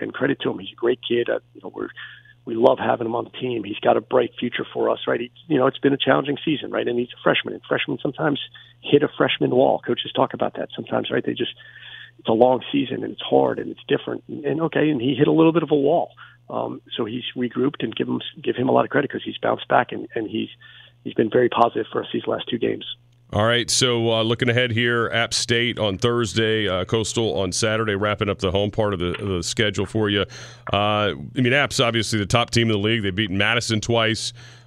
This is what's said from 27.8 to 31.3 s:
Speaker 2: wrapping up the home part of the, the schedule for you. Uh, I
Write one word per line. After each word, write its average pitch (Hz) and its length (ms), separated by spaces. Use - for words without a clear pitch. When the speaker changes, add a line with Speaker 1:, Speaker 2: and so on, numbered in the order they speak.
Speaker 2:
wrapping 104 340
up 98 120
the 95 100
home 101 220
part 104 200
of 90 80
the, 87 120
the 92 200
schedule 101 420
for 107 240
you. 101 120
Uh, 104 400
I - 0